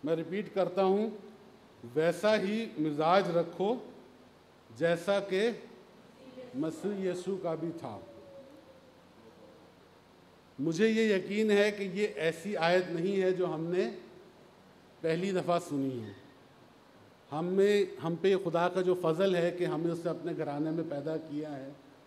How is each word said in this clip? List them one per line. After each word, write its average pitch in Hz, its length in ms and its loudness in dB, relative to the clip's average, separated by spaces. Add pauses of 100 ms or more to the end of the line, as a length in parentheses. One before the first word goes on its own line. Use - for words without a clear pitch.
मैं 160 100 0
repeat 165 380 -4
करता 180 300 0
हूँ, 202 360 2 (760)
"वैसा 165 400 2
ही 214 440 0
मिजाज 160 580 4
रखो 185 500 -2 (920)
जैसा 170 420 2
कि 196 420 0 (960)
मसीह 160 360 -4
यीशु 185 440 -4
का 165 180 -4
भी 160 160 -4
था।" - 320 -10 (2500)
मुझे 165 280 2
ये 220 280 4
यकीन 208 340 0
है 202 220 6
कि 202 120 -6
ये 196 220 -2
ऐसी 185 480 -4
आयत 175 340 4
नहीं 170 280 -2
है 185 160 2
जो 175 140 0
हमने 170 400 -2 (1160)
पहली 170 300 0
दफ़ा 175 260 2
सुनी 139 320 -2
है। 107 260 -8 (1120)
हमें, 190 680 4
हम 165 200 -2
पे 190 200 4
खुदा 170 320 2
का 185 140 0
जो 180 120 4
फजल 175 420 2
है 175 140 2
कि 175 140 -2
हमें 165 280 0
उसे 165 160 -4
अपने 160 260 -4
घराने 151 360 -2
में 165 180 -2
पैदा 147 280 -4
किया 151 340 -6
है, 139 260 -12 (300)